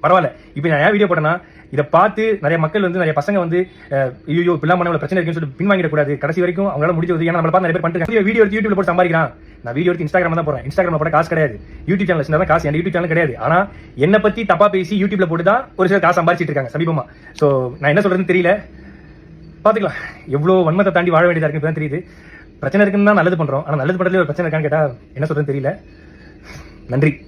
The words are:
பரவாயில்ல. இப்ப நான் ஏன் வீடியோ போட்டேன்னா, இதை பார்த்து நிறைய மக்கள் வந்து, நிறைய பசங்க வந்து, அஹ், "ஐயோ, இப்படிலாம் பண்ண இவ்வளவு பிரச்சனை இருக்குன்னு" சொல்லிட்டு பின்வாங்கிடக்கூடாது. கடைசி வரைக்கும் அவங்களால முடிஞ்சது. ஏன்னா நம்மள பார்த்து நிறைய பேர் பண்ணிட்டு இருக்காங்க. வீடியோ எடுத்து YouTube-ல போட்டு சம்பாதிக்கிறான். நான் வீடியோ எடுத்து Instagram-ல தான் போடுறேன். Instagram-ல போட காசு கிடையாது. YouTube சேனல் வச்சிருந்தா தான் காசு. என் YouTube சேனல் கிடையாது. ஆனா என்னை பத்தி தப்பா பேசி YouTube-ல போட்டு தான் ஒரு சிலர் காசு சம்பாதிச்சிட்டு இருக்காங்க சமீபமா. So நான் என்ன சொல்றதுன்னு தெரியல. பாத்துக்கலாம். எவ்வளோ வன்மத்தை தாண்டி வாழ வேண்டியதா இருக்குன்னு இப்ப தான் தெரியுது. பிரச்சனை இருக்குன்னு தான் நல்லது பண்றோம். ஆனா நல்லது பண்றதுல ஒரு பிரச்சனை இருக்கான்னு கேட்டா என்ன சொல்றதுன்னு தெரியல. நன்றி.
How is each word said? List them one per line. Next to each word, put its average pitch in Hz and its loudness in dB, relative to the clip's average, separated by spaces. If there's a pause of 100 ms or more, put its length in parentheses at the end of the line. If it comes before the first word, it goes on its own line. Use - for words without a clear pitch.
பரவாயில்ல. 165 4 (240)
இப்ப 147 -2
நான் 147 2
ஏன் 202 4
வீடியோ 202 2
போட்டேன்னா, 160 0 (400)
இதை 143 -2
பார்த்து 202 2 (180)
நிறைய 156 0
மக்கள் 160 0
வந்து, 180 -2
நிறைய 160 0
பசங்க 202 -2
வந்து, 175 0 (320)
அஹ், 135 -2 (160)
"ஐயோ, 175 0
இப்படிலாம் 160 0
பண்ண 170 -2
இவ்வளவு 160 -2
பிரச்சனை 170 -2
இருக்குன்னு" 170 -2
சொல்லிட்டு 151 -8
பின்வாங்கிடக்கூடாது. 160 0
கடைசி 160 -2
வரைக்கும் 180 -2
அவங்களால 156 0
முடிஞ்சது. 165 -2
ஏன்னா 170 0
நம்மள 160 0
பார்த்து 185 2
நிறைய 165 0
பேர் 170 -2
பண்ணிட்டு 170 -2
இருக்காங்க. 196 0
வீடியோ 220 4
எடுத்து 202 0
YouTube-ல 208 0
போட்டு 190 0
சம்பாதிக்கிறான். 165 2 (320)
நான் 120 -8
வீடியோ 175 0
எடுத்து 170 -4
Instagram-ல 170 0
தான் 156 -4
போடுறேன். 127 -6
Instagram-ல 170 0
போட 160 0
காசு 156 0
கிடையாது. 151 0 (320)
YouTube 185 0
சேனல் 165 0
வச்சிருந்தா 156 0
தான் 156 0
காசு. 156 2
என் 147 -2
YouTube 175 -2
சேனல் 170 0
கிடையாது. 165 0
ஆனா 135 0 (380)
என்னை 180 4
பத்தி 214 0
தப்பா 190 4
பேசி 190 -2 (100)
YouTube-ல 196 0
போட்டு 170 -2
தான் 214 2 (140)
ஒரு 185 2
சிலர் 185 2
காசு 175 4
சம்பாதிச்சிட்டு 165 0
இருக்காங்க 139 -4
சமீபமா. 160 -2 (300)
So - 0 (320)
நான் 147 0
என்ன 202 2
சொல்றதுன்னு 185 0
தெரியல. 180 2 (1120)
பாத்துக்கலாம். 208 0 (280)
எவ்வளோ 147 2 (120)
வன்மத்தை 185 2
தாண்டி 175 2
வாழ 165 4
வேண்டியதா 165 2
இருக்குன்னு 147 -4
இப்ப 156 0
தான் 156 -6
தெரியுது. 151 -4 (600)
பிரச்சனை 160 0
இருக்குன்னு 202 2
தான் 202 4
நல்லது 175 2
பண்றோம். 139 -2
ஆனா 151 -4
நல்லது 175 -2
பண்றதுல 185 2
ஒரு 147 -4
பிரச்சனை 165 -4
இருக்கான்னு 156 -2
கேட்டா 151 0 (320)
என்ன 139 -4
சொல்றதுன்னு 147 -2
தெரியல. 139 -2 (1120)
நன்றி. 143 0 (140)